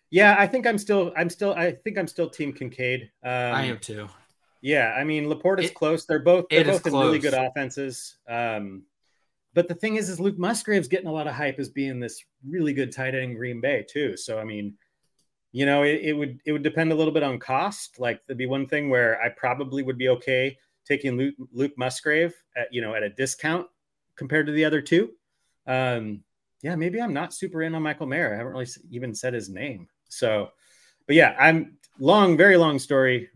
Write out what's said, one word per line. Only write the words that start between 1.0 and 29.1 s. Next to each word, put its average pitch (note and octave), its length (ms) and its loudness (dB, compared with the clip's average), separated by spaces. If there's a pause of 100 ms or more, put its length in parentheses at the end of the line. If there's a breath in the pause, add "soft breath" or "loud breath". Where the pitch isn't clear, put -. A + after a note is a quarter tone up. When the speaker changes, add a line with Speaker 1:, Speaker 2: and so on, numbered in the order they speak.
Speaker 1:
I'm F3+ 120 0
still, G3 240 -2
I F3 200 0
think G3+ 260 -8
I'm E3 100 -4
still E3 220 -4
Team C#3+ 220 -6
Kincaid. B2+ 580 -6 (120)
Um, B2 80 -8
Speaker 2:
I B2 340 -2
am B2 140 -6
too. G#2 300 -12 (520)
Speaker 1:
Yeah, C3+ 380 0
I C#3 60 -2
mean, D3+ 240 -2
Laporte F3+ 320 0
is F3 100 -2
Speaker 2:
It, - 40 -20
Speaker 1:
close. D#3 320 0
They're D#3 120 0
both, F3 320 6
they're D#3 100 6
Speaker 2:
it D#3 60 4
is E3+ 140 4
Speaker 1:
both - 60 -6
in C#3+ 120 2
really C#3 220 4
Speaker 2:
close. C#3+ 100 0
Speaker 1:
good C3 160 0
offenses. C3+ 680 -8 (100)
Um, G#2+ 580 -6 (680)
but F3 140 2
the F3 60 -8
thing G#3+ 220 -4
is, G3+ 120 -2
is F3+ 100 -8
Luke G3 200 -2
Musgrave's G3+ 500 -2
getting F#3 180 -2
a D#3+ 60 -4
lot D3+ 140 -4
of C#3+ 80 -6
hype C#3 240 -4
as C3 100 -6
being C3+ 320 -6
this - 240 -10 (240)
really D#3 240 -2
good C#3 180 -2
tight C3 240 -6
end C3 100 -4
in B2 120 -8
Green A#2+ 240 -8
Bay C3 280 -2
too. C3+ 280 -4
So, A2 220 -8
I A2 60 -6
mean, G#2 300 -8 (760)
you C3 120 0
know, C#3+ 200 4
it, D3 180 2
it D3+ 100 -2
would, D3 320 -4
it D3+ 80 -2
would D3 100 -2
depend D#3+ 280 0
a D#3+ 40 2
little D#3 180 2
bit D3+ 100 2
on C3 160 -2
cost. D3 640 -4
Like, A#2+ 260 -2
there'd C3 120 -8
be B2+ 80 -4
one C3+ 200 -2
thing D3 240 -2
where A#2+ 320 2
I A#2+ 60 0
probably C3 540 -4
would B2+ 160 -4
be B2+ 100 0
okay C3 500 0 (260)
taking C#3 320 -2
Luke, C3+ 180 -2 (180)
Luke C3+ 240 -2
Musgrave D3+ 580 -2 (220)
at, A#2+ 160 -6
you A#2+ 80 -4
know, A2 140 -6
at G#2+ 80 -2
a G#2 80 -4
discount D3 580 -4 (480)
compared D3 300 -2
to D3+ 60 -4
the D3+ 120 2
other D3+ 160 2
two. E3+ 300 2 (560)
Um, B2 580 -2 (380)
yeah, D#3+ 120 -6
maybe F3 260 -4
I'm A3+ 140 -4
not D#3+ 180 -6
super F3 300 -6
in E3 120 -4
on D#3+ 80 -4
Michael D3+ 240 -4
Mayer. C3+ 280 -2
I - 20 -6
haven't A#2 160 -8
really B2+ 120 -6
s-, - 160 -14 (100)
even A#2+ 240 -8